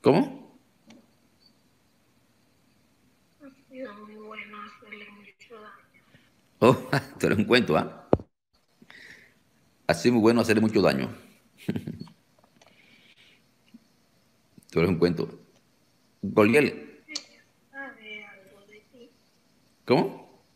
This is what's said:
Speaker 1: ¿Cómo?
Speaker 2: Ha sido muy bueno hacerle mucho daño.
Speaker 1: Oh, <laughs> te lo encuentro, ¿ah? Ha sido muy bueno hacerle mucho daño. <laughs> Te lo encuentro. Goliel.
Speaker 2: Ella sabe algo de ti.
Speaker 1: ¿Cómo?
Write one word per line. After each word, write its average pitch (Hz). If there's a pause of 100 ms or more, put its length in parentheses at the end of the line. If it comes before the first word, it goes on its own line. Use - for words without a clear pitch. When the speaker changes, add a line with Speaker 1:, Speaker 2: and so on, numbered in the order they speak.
Speaker 1:
¿Cómo? 160 (3250)
Speaker 2:
Ha 285 (200)
sido 254
muy 214
bueno 214
hacerle 208
mucho 208
daño. - (580)
Speaker 1:
Oh, 117 (240)
<laughs> -
te -
lo -
encuentro, 104
¿ah? - (1800)
Ha 85
sido 120
muy 113
bueno 117
hacerle 107
mucho 110
daño. 67 (560)
<laughs> - (2500)
Te -
lo 87
encuentro. 85 (960)
Goliel. 107
Speaker 2:
Ella - (260)
sabe 220
algo 196
de 214 (120)
ti. 240 (760)
Speaker 1:
¿Cómo? - (120)